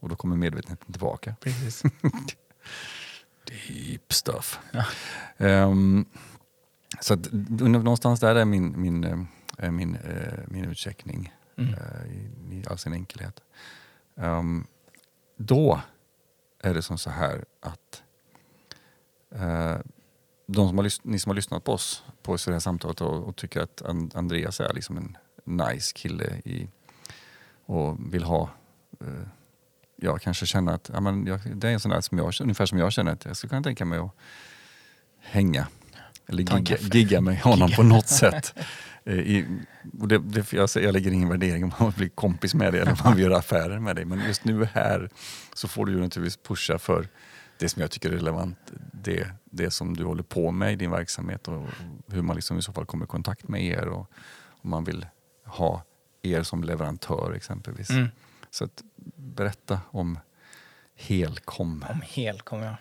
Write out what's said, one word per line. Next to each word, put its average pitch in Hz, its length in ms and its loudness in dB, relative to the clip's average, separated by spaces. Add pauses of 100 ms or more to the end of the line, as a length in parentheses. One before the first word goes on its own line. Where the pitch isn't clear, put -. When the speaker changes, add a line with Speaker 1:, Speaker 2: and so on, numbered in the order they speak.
Speaker 1:
Och - 80 -10
då 85 80 -4
kommer 90 200 0
medvetenheten 85 560 -4
tillbaka. - 480 -6
Speaker 2:
Precis. 127 420 -4
Speaker 1:
<laughs> - 1600 -6 (240)
Deep - 440 -8
stuff. - 460 -2 (140)
Speaker 2:
Ja. 117 120 0 (540)
Speaker 1:
Ehm, 98 640 6 (960)
så - 140 2
att, 85 180 0
nå-, 113 360 2 (100)
någonstans 117 420 4
där 113 140 6
är 117 100 6
min, 90 360 2
min, 87 240 2
eh, 85 140 -2 (400)
är 87 120 -2
min, 85 260 -2
eh, 82 500 -8
min 92 180 -8
utcheckning, 90 680 -8 (240)
Speaker 2:
Mm. 123 180 -2
Speaker 1:
eh, - 380 -10
i, 101 180 -10 (260)
i 95 140 -10
all - 80 -6
sin - 140 -6
enkelhet. 92 480 -10 (760)
Ehm, 85 500 -2 (680)
då 120 440 4 (800)
är 92 120 2
det 80 80 0
som 85 160 -6
så - 120 -8
här 71 340 -2 (160)
att, - 420 -14 (1300)
eh, 82 420 0 (720)
de 98 220 4
som 92 100 2
har 101 60 4
lys-, 101 180 -2
ni 110 160 -2
som 101 120 -2
har 98 40 0
lyssnat 98 300 -4
på - 80 0
oss, - 300 -4 (200)
på 90 140 -2 (100)
det 92 60 0
här 85 60 0
samtalet 85 420 -4
och, 82 280 -2
och - 80 -10
tycker - 240 -6
att - 220 -8
An-, 85 320 -4
Andreas 85 460 -2
är - 140 0
liksom - 220 -8
en - 200 -10 (280)
nice 80 520 -2
kille 82 280 -6 (200)
i, 50 240 -6 (1000)
och 78 480 -2
vill 87 100 0
ha, 82 260 2 (500)
eh, 71 260 -10 (720)
ja, 82 220 0
kanske 87 280 -2
känna 87 280 2
att, - 180 -8
ja, - 80 -2
men 98 260 0
jag, 95 140 -2 (160)
det 104 120 0
är 120 40 4
en 110 80 0
sån 107 100 -2
där 85 100 2
som - 180 -2
jag, 82 220 0
ungefär 107 260 2
som 92 120 2
jag 87 140 4
känner 87 200 2
att - 120 -6
jag 92 120 -6
skulle - 120 -8
kunna 135 140 -2
tänka 123 220 -4
mig 85 140 0
att 90 160 -6 (1040)
hänga 85 460 2 (640)
eller 90 140 0
Speaker 2:
Ta 90 120 4
en 92 80 4
Speaker 1:
gigga, - 120 2
Speaker 2:
kaffe. 104 220 4
Speaker 1:
gigga 101 220 8
med 92 200 4
honom 95 280 8
Speaker 2:
Gigga. 107 80 4
Speaker 1:
på 113 60 8
något 110 260 10
sätt. 139 460 4 (500)
Eh, 104 100 -2
i, 92 320 2 (540)
och 107 80 0
det, 104 100 8
det, 104 340 -2
jag 98 180 4
säger, 90 160 2
jag 101 60 6
lägger 95 200 2
ingen 90 160 4
värdering 90 360 2
om 87 160 0
man 113 160 6
blir 95 120 2
kompis 92 460 0
med 95 180 4
dig 90 80 4
eller 90 120 4
om - 120 2
man 120 120 10
vill 95 80 6
göra 92 140 6
affärer 87 400 0
med 104 180 -2
dig. 85 80 -4
Men 90 220 -4
just 104 180 -2
nu 110 200 2
här 104 460 0 (440)
så - 140 -6
får 107 180 -2
du 98 60 0
ju 95 80 2
naturligtvis 90 360 -2 (120)
pusha 85 300 -2
för 85 300 0 (500)
det 87 100 0
som 85 140 -2
jag 78 80 -2
tycker - 200 -4
är 85 40 0
relevant. 85 440 -2 (340)
Det, 92 360 -4 (160)
det 87 260 -4
som 85 260 -4
du 82 80 -4
håller 85 180 -4
på 85 280 -2
med 98 220 0
i 101 40 -2
din 90 140 -4
verksamhet 87 580 -6
och 76 180 -8 (400)
hur 92 160 -4
man 85 140 0
liksom 82 220 -4
i 90 40 -2
så 95 100 -6
fall 82 140 -6
kommer - 180 -6
i - 40 -8
kontakt - 400 -6
med 92 160 -2
er 85 240 -2
och 90 220 -8 (520)
om - 80 -6
man 82 140 -2
vill 82 220 -6 (380)
ha 82 380 -2 (400)
er 87 200 0
som 85 220 -4
leverantör 80 720 -4
exempelvis. 98 540 -10
Speaker 2:
Mm. 127 180 4 (420)
Speaker 1:
Så - 140 -8
att - 180 -12 (340)
berätta 101 640 -6 (100)
om 87 280 -4 (800)
Helcom. 85 920 -4
Speaker 2:
Om 139 160 -4
Helcom, 110 560 -6
ja. 110 180 -8